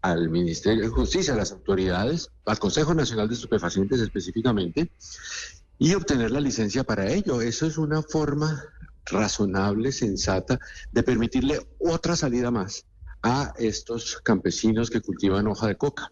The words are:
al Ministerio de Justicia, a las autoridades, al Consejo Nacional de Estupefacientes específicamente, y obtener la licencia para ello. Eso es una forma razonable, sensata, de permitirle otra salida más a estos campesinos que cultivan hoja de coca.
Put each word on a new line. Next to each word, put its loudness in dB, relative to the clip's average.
al 0
Ministerio 2
de 0
Justicia, 0
a 0
las -2
autoridades, 0
al 0
Consejo 2
Nacional 0
de -2
Estupefacientes 0
específicamente, 0
y 6
obtener 2
la 0
licencia 0
para 0
ello. 0
Eso 0
es -2
una 0
forma 0
razonable, 0
sensata, 0
de 2
permitirle 2
otra 0
salida 0
más -4
a 0
estos -4
campesinos 2
que 0
cultivan 0
hoja -2
de 0
coca. -4